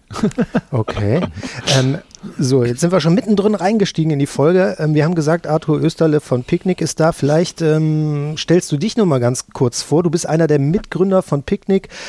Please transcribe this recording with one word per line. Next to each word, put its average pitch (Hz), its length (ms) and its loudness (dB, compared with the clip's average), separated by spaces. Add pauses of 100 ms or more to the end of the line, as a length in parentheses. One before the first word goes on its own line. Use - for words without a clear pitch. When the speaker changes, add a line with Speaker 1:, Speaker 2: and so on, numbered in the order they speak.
(100)
Speaker 1:
<laughs> - 200 -2 (400)
Speaker 2:
Okay. 110 500 -2 (580)
Ähm, 135 200 0 (400)
so, 131 260 2
jetzt 120 160 -4
sind 175 120 0
wir 185 80 4
schon 165 140 2
mittendrin 208 400 2
reingestiegen 180 580 0
in 139 60 0
die 139 80 0
Folge. 180 520 2
Ähm, 156 160 0
wir 151 100 4
haben 175 100 0
gesagt, 160 320 0
Arthur 151 340 0
Österle 151 400 2
von 127 240 -2
Picknick 180 360 -2
ist - 200 -4
da. 160 120 4
Vielleicht, 156 500 0
ähm, 156 760 0
stellst - 340 0
du 151 60 -2
dich 180 200 -4
noch 214 100 2
mal 139 120 2
ganz 120 340 -2
kurz - 300 -2
vor. 156 200 0
Du 170 80 0
bist 160 180 -2
einer 160 180 2
der 151 140 2
Mitgründer 185 600 0
von 143 200 -2
Picknick. - 460 -2 (200)